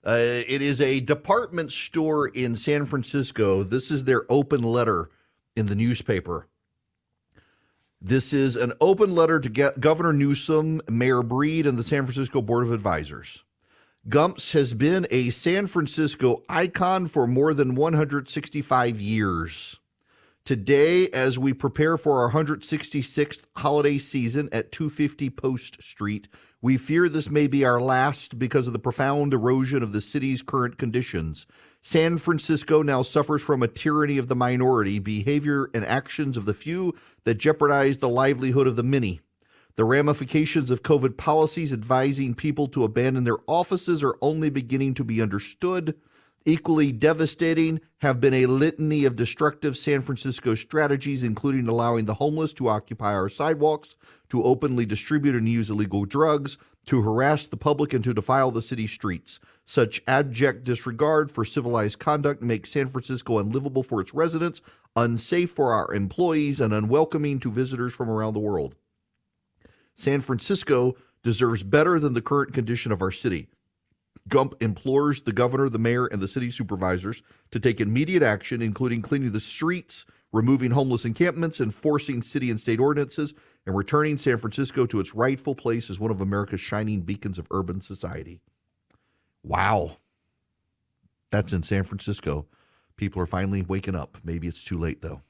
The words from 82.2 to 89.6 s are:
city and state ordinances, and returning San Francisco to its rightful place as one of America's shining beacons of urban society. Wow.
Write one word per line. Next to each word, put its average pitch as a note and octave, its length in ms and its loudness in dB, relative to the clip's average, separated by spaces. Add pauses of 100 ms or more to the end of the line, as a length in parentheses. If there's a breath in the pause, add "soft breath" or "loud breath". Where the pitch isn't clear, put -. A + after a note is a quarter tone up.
city B2+ 280 -4
and G#2+ 80 -2
state A2+ 220 -2
ordinances, D3 540 -2 (320 soft breath)
and F#2+ 100 -2
returning D3 400 0
San B2 220 2
Francisco B2 480 -2
to A2+ 120 -2
its F#2 160 -4
rightful C3 400 -2
place A#2 360 -4
as F#2+ 100 -8
one A2 100 -2
of G2 120 -2
America's G2 380 -2
shining G#2+ 420 -4
beacons G2 360 -6
of E2 120 -12
urban F#2 320 -4
society. E2+ 580 -12 (1000)
Wow. F#2 560 0 (1300)